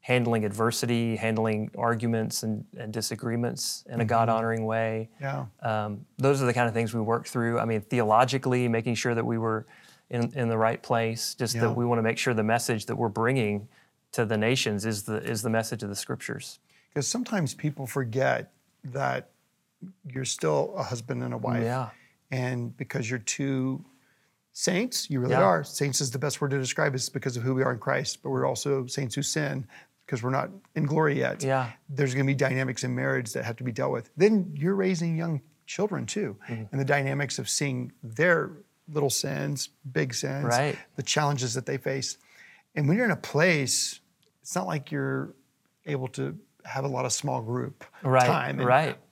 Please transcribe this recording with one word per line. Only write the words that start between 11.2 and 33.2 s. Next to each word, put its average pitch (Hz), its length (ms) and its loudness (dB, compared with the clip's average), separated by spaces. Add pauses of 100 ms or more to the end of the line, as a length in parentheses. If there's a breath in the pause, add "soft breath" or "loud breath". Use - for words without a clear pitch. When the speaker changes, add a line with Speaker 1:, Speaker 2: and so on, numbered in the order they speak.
Speaker 1:
just 120 200 -2
that 117 80 0
Speaker 2:
Yeah. 113 100 4
Speaker 1:
we 120 120 2
wanna 120 180 2
make 113 160 2
sure 127 160 2
the 110 100 2
message 113 420 2
that 113 80 -4
we're 113 140 0
bringing 110 580 0 (460 soft breath)
to 120 120 0
the 107 140 0
nations 110 480 0
is 104 160 -2
the, 107 220 -4
is 113 180 -4
the 120 80 -2
message 110 320 -2
of 104 60 -6
the 101 80 -6
scriptures. - 640 -10 (340 soft breath)
Speaker 2:
'Cause 143 120 -2
sometimes 220 480 -2
people 143 320 -4
forget 127 640 0 (320)
that 131 480 -4 (800)
you're 127 140 -6
still 151 520 0
a 147 60 -4
husband 123 400 -6
and 123 120 -4
a - 20 -6
wife. 117 260 -2
Speaker 1:
Yeah. 120 280 -2 (400 soft breath)
Speaker 2:
And 123 460 -4
because 123 340 -4
you're 123 100 -2
two 131 640 -2 (680 soft breath)
saints, 190 580 0
you 135 100 0
really 123 140 2
Speaker 1:
Yeah. 131 80 6
Speaker 2:
are. 175 220 6
Saints 139 360 -2
is 135 100 -2
the 127 80 -6
best 139 220 -2
word 143 120 0
to 139 60 0
describe 135 360 0
us 131 140 -2
because 127 280 -4
of 117 60 -4
who 131 120 2
we 131 80 2
are 131 100 2
in 117 60 -4
Christ, 135 440 -2
but 135 80 -6
we're 131 160 2
also 135 400 0
saints 135 280 -4
who 139 80 -2
sin 139 440 -2 (400 loud breath)
'cause 117 160 -4
we're 123 80 -2
not 135 200 -2 (240)
in 151 120 0
glory 147 320 2
yet. 127 260 -2
Speaker 1:
Yeah. 131 260 2 (200)
Speaker 2:
There's 135 240 0
gonna 135 120 2
be 135 80 4
dynamics 131 480 0
in 127 120 -2
marriage 131 400 -2